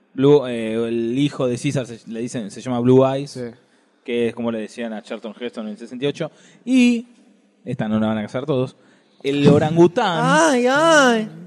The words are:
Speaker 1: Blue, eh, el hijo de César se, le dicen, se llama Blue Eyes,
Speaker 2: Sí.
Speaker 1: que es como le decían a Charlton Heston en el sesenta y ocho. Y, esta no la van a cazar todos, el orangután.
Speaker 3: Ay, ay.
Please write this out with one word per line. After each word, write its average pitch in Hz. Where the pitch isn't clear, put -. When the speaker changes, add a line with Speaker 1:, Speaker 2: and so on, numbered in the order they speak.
Speaker 1:
Blue, 139
eh, 113
el 117
hijo 139
de 123
César 135
se, 117
le 113
dicen, 117
se 110
llama 123
Blue 131
Eyes, 135
Speaker 2:
Sí. 127
Speaker 1:
que 120
es 110
como 117
le 113
decían 113
a 107
Charlton 110
Heston 117
en 107
el 104
sesenta 120
y -
ocho. 143
Y, 240
esta 120
no 110
la 110
van 110
a 107
cazar 127
todos, 131
el 143
orangután. 165
Speaker 3:
Ay, 269
ay. 269